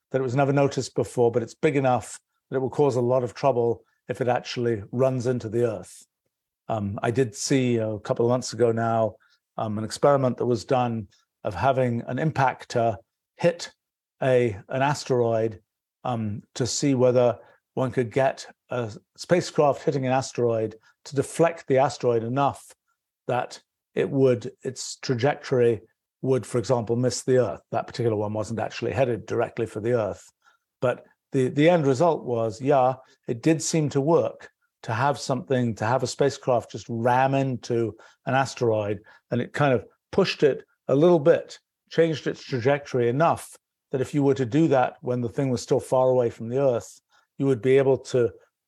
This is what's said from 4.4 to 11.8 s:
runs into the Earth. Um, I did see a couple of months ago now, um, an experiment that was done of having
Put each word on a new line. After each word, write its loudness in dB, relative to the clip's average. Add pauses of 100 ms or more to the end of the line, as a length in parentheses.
runs 0
into -4
the 0
Earth. -8 (640)
Um, -4
I 0
did 0
see 0
a -4
couple -2
of 2
months -2
ago 2
now, 0 (400)
um, -6
an -6
experiment 2
that -4
was 0
done -2 (360)
of -6
having 0